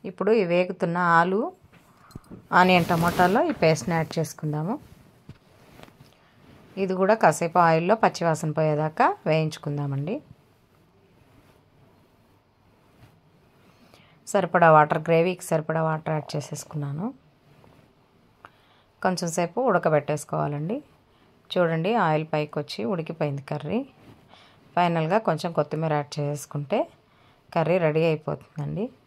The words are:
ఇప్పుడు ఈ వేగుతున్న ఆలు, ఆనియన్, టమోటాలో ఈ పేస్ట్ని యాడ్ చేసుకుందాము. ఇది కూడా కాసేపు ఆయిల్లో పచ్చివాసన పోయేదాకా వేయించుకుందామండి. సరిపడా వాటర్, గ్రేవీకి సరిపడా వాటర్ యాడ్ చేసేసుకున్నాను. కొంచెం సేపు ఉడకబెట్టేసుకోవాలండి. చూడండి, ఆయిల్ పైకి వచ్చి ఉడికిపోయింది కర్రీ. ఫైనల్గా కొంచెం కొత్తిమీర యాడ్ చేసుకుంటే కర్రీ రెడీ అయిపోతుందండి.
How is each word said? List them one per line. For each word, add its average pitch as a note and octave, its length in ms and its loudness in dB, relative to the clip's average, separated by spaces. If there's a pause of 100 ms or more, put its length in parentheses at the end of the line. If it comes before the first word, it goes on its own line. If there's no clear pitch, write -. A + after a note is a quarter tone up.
ఇప్పుడు F#3+ 220 -2 (100)
ఈ - 100 0
వేగుతున్న F3+ 460 0 (240)
ఆలు, F#3 180 2 (1200)
ఆనియన్, F3+ 320 6
టమోటాలో F3 500 2 (100)
ఈ - 20 -2 (100)
పేస్ట్ని D#3+ 340 2
యాడ్ D#3+ 200 -4
చేసుకుందాము. D#3 580 -4 (2000)
ఇది F#3+ 180 -2
కూడా G3 220 4
కాసేపు E3 420 4
ఆయిల్లో E3 380 4
పచ్చివాసన E3 560 0
పోయేదాకా D#3 480 0 (220)
వేయించుకుందామండి. D3 840 -4 (4000)
సరిపడా F3 440 4
వాటర్, D#3 320 4
గ్రేవీకి E3+ 400 0
సరిపడా D#3+ 400 -2
వాటర్ D#3 280 -4
యాడ్ - 180 -8
చేసేసుకున్నాను. D3 720 -8 (2000)
కొంచెం F3+ 220 -2 (100)
సేపు F3 340 -2
ఉడకబెట్టేసుకోవాలండి. D3+ 1040 -2 (760)
చూడండి, E3+ 380 0 (140)
ఆయిల్ D#3 280 0
పైకి D3+ 280 -4
వచ్చి - 180 -12 (140)
ఉడికిపోయింది D#3+ 560 -6
కర్రీ. D3+ 300 -6 (960)
ఫైనల్గా E3+ 440 2 (100)
కొంచెం E3 200 -4 (100)
కొత్తిమీర D#3 400 -2
యాడ్ C#3+ 200 -10
చేసుకుంటే D3 600 -4 (760)
కర్రీ E3 300 2
రెడీ D#3 260 2
అయిపోతుందండి. D3+ 760 -6 (200)